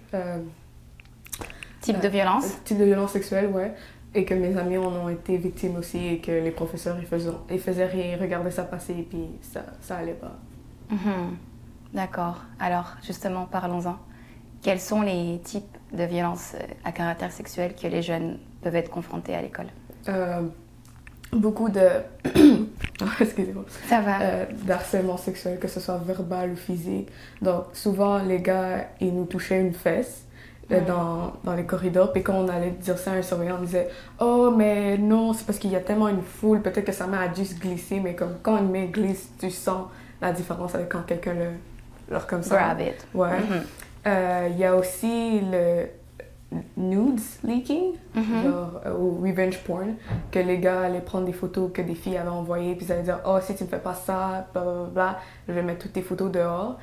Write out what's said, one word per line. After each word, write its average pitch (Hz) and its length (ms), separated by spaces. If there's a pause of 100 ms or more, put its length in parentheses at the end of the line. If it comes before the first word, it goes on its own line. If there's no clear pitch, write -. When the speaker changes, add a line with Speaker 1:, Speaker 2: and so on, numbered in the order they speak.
(140)
Speaker 1:
Euh, 180 240 (1400)
Speaker 2:
Type 202 200
de 185 60
Speaker 1:
euh, 202 40
Speaker 2:
violence ? 190 540
Speaker 1:
type 208 140
de 208 60
violence 196 280
sexuelle, 196 360
ouais. 196 260 (400)
Et 190 100
que 190 100
mes 185 220
amis 180 200
en 185 160
ont 175 160
été 175 280
victimes 175 400
aussi 175 300
et 170 140
que 170 120
les 165 180
professeurs, 165 500
ils 170 60
faisaient, 170 240 (200)
ils 185 100
faisaient 185 260
rien, 180 300
ils 170 40
regardaient 175 300
ça 175 140
passer 175 280
et 170 100
puis 165 240 (140)
ça, - 220 (180)
ça - 160
allait 165 180
pas. - 220 (540)
Speaker 2:
Mhm. 185 460 (580)
D'accord. 180 500 (160)
Alors, 175 440
justement, 185 460
parlons-en. 180 460 (680)
Quels 190 180
sont 214 200
les 175 420
types - 360 (140)
de 175 120
violences, 175 500
euh, - 100 (200)
à 175 80
caractère 170 400
sexuel 180 420
que - 120
les 170 160
jeunes 165 360 (240)
peuvent 170 140
être 170 140
confrontés 170 440
à 85 80
l'école ? - 260 (400)
Speaker 1:
Euh, 180 340 (920)
beaucoup 220 380
de, 190 180 (360)
<coughs> 247 440 (520)
excusez-moi. 196 440 (240)
Speaker 2:
Ça 233 120
va. 202 200
Speaker 1:
Euh, 190 240 (200)
d'harcèlement 185 520
sexuel, 180 420
que 185 100
ce 185 120
soit 180 180
verbal 180 540
ou 175 40
physique. 185 520 (320)
Donc, 180 320
souvent, 202 460
les 185 220
gars, 185 480 (120)
ils 180 140
nous 180 120
touchaient 185 340
une 185 140
fesse, 185 500 (460)
euh, 220 60
Speaker 2:
Ouais. 180 60
Speaker 1:
dans, 170 500 (100)
dans 175 120
les 175 100
corridors. 185 480
Puis 185 100
quand 190 120
on 190 140
allait 175 220
dire 180 260
ça 185 160
à - 40
un 185 60
surveillant, 175 360
on 180 60
disait, « 175 240 (320)
Oh, 240 360
mais 208 420
non, 220 340
c'est 220 120
parce 202 140
qu'il 196 140
y - 40
a 185 40
tellement 214 280
une 196 140
foule, 214 400
peut-être 196 220
que 196 80
sa 185 160
main 190 140
a 180 40
dû 175 180
se 185 140
glisser. » 180 460
Mais 175 100
comme 175 260
quand 220 160
une 196 140
main 185 140
glisse, 190 460 (100)
tu 185 100
sens 185 360 (340)
la 185 100
différence 175 460
avec 175 140
quand 170 140
quelqu'un 170 300
le, 170 140 (600)
leur 160 200
comme 170 160
ça. 185 120
Speaker 2:
Grab 165 260
it. - 220 (100)
Speaker 1:
Ouais. 151 160 (100)
Speaker 2:
Mhm. 202 220 (440)
Speaker 1:
Euh, 180 460
il 175 60
y 185 60
a 185 120
aussi 226 640 (100)
le 175 360 (920)
nudes 202 440 (240)
leaking, 285 480 (220)
Speaker 2:
Mhm. 226 300
Speaker 1:
genre, 175 420
euh, 180 120
ou 175 240
revenge 185 380
porn, 190 340 (380)
que 190 80
les 180 180
gars 185 240
allaient 180 180
prendre 185 260
des 180 60
photos 185 400
que 185 100
des 170 120
filles 185 220
avaient 175 120
envoyées, 175 460
puis 175 120
ils 185 60
allaient 175 100
dire, « 175 240
Oh, 190 140
si 190 140
tu 196 100
me 180 40
fais 180 100
pas 180 160
ça, 190 580
bla, 180 100
bla, 180 100 (200)
bla, 185 260 (300)
je 175 40
vais 175 100
mettre 170 200
toutes - 100
tes 185 100
photos 185 300
dehors. » 175 500